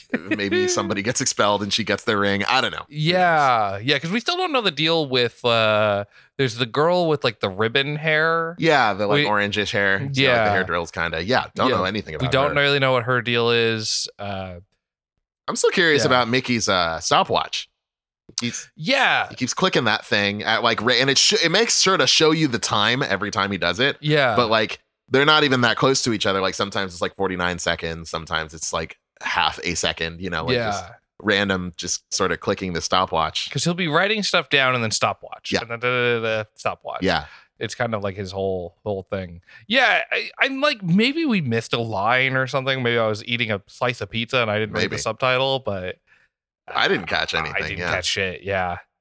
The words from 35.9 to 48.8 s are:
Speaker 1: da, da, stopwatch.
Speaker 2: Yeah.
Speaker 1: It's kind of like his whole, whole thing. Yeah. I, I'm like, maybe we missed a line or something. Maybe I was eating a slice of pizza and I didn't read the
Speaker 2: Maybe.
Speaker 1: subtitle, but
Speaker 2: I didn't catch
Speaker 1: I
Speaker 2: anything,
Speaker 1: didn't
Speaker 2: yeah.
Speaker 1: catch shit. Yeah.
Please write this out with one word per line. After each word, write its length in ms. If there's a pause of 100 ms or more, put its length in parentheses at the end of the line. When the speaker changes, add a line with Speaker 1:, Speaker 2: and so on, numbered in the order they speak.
Speaker 1:
da, 220
da, 120
stopwatch. 480
Speaker 2:
Yeah. 220 (340)
Speaker 1:
It's 160
kind 180
of 100
like 120
his 160
whole, 520
whole 200
thing. 380 (260)
Yeah. 340 (100)
I, 280
I'm 220
like, 200
maybe 440
we 160
missed 320
a 80
line 540
or 120
something. 340
Maybe 160
I 100
was 180
eating 260
a 160
slice 340
of 80
pizza 280
and 120
I 80
didn't 160
read 120
the 60
Speaker 2:
Maybe. 100
Speaker 1:
subtitle, 580
but 380 (680)
Speaker 2:
I 200
didn't 200
catch 280
Speaker 1:
I 40
Speaker 2:
anything, 240
Speaker 1:
didn't 160
Speaker 2:
yeah. 140
Speaker 1:
catch 120
shit. 360
Yeah. 360 (240)